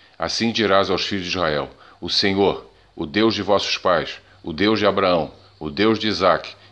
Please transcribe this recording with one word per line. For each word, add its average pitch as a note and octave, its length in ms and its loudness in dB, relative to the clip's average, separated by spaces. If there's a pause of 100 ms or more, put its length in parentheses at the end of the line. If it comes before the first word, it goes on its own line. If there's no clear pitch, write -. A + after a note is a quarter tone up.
(200)
'Assim A2+ 320 -2
dirás G2 380 2
aos F2+ 160 -2
filhos G2 180 -4
de F2+ 80 -6
Israel, D#2 380 -2 (300)
o F2 100 -10
Senhor, G2 600 0 (260)
o E2+ 100 -8
Deus G#2+ 280 2
de G2+ 80 -4
vossos G2 360 0
pais, E2+ 440 0 (220)
o E2+ 100 -8
Deus G#2 260 2
de G2+ 60 2
Abraão, F#2 480 2 (260)
o D#2 100 -8
Deus G#2 280 2
de G#2+ 100 -6
Isaque F2 460 0 (180)